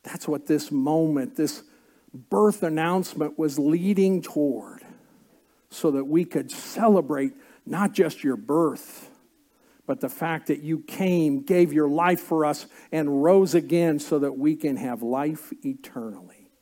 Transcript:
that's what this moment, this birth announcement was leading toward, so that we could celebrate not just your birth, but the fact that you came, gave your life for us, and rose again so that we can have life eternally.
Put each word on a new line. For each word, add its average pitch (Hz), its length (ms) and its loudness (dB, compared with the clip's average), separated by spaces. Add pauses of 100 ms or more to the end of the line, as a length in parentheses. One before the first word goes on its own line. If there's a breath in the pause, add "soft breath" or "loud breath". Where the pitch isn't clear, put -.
that's - 240 -12
what 147 200 -4
this 151 240 0
moment, 147 640 0
this - 280 -2 (500 soft breath)
birth 202 480 2
announcement 160 760 -2
was 147 180 0
leading 180 640 2
toward, - 640 -4 (840 soft breath)
so - 220 -2
that 135 120 -2
we 160 220 0
could 139 260 -6
celebrate 156 840 0 (320 loud breath)
not 196 280 -2
just 165 280 -2
your 131 140 0
birth, 139 720 -4 (800 soft breath)
but - 160 -4
the 135 80 -6
fact 160 380 -6
that 147 140 -2
you 151 180 -4
came, 160 600 0
gave 175 320 4
your 151 160 4
life 170 300 2
for 156 260 0
us, 147 200 -2 (260 loud breath)
and 143 320 0
rose 185 300 6
again 170 460 2
so 147 200 -2
that 139 180 -2
we 151 180 2
can 143 220 -4
have 120 240 -8
life 143 520 -4 (100)
eternally. 113 880 -12 (100)